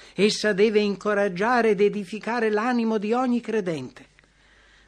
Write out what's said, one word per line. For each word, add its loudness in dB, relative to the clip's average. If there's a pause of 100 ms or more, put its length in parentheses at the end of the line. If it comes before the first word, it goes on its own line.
(140)
Essa 0
deve 4
incoraggiare 0
ed 2
edificare -2
l'animo 0
di -4
ogni 0
credente. -6 (760)